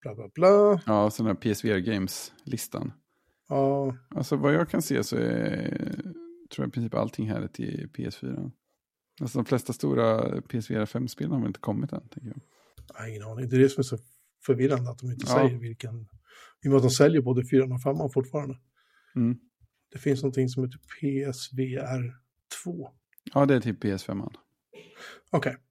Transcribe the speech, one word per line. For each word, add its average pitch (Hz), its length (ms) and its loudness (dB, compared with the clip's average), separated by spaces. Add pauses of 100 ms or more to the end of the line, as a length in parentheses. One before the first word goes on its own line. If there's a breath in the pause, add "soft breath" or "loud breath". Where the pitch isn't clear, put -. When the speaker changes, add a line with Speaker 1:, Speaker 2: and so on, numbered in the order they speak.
Speaker 1:
Bla, 110 140 -10
bla, 107 200 -14
bla. 196 500 8
Speaker 2:
Ja, 107 260 6
sån 113 140 -2
här 104 100 2
P - 160 0
S 101 140 -2
V 110 60 4
R 98 80 4
Games-listan. - 1120 -4 (580)
Speaker 1:
Ja. 139 480 0 (120)
Speaker 2:
Alltså, - 260 -2
vad 143 180 2
jag 165 160 2
kan - 120 0
se 127 220 0
så - 140 -4
är, 57 520 -2 (880)
tror 143 80 -2
jag 127 40 -2
i 117 40 -6
princip 117 220 -4
allting 110 360 -2
här 110 120 -4
är 98 60 -6
till - 460 -8
P - 120 -8
S - 120 -8
fyra. - 340 -8 (680)
Alltså, 131 180 -4
de 117 60 0
flesta 123 280 -2
stora 117 680 0
P - 160 -8
S 110 140 -6
V - 40 -2
R 107 100 0
fem-spelen 127 460 -6
har 139 80 0
väl 113 80 -2
inte 95 120 -6
kommit 113 320 -4
än, - 180 -10
tänker - 200 -16
jag. - 100 -12 (480)
Speaker 1:
Jag - 140 -20
har 110 60 -10
ingen 107 160 -12
aning. 117 260 -6
Det 127 60 2
är 127 40 8
det 135 100 12
som 135 120 -2
är - 20 4
så 123 140 -4 (480)
förvirrande, 127 460 2
att - 80 -14
de 123 120 -8
inte 123 160 -8
Speaker 2:
Ja. 127 80 2
Speaker 1:
säger 131 220 4
vilken. 117 500 -10 (560 soft breath)
I - 40 0
och 135 40 4
med 139 40 6
att 135 80 8
de 127 60 6
säljer 147 320 6
både 123 240 0
fyran 131 260 2
och 127 100 -4
femman 143 300 -2
fortfarande. 135 460 -4 (580)
Speaker 2:
Mm. 120 220 0 (540)
Speaker 1:
Det - 80 -14
finns 135 220 0
någonting 131 280 0
som 127 140 -2
heter 127 160 -8 (220)
P 139 220 -2
S 135 300 -8
V 127 220 -4
R 127 380 -6 (500)
två. 170 260 -10 (440)
Speaker 2:
Ja, 143 120 4
det 139 100 4
är 123 40 4
till 107 160 -4
P 104 160 -2
S 95 120 -4
femman. 101 300 -8 (1000 loud breath)
Speaker 1:
Okej. 135 260 -2 (140)